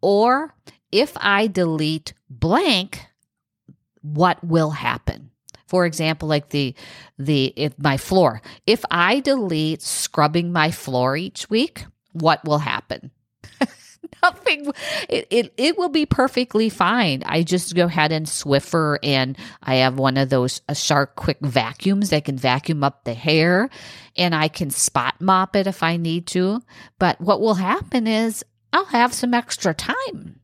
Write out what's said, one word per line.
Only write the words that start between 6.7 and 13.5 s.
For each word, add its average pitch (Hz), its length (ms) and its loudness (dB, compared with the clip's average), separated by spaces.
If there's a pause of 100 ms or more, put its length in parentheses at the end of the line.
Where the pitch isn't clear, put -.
the, 139 380 2
if 143 200 -4
my 143 200 0
floor, 135 440 2 (260)
"If 220 240 2
I 180 300 2
delete 175 640 -2
scrubbing 170 680 -2
my 160 180 2
floor 131 460 -2
each 185 340 -10
week, 240 340 -2 (280)
what 160 320 0
will 151 140 2
happen?" - 520 -6 (500)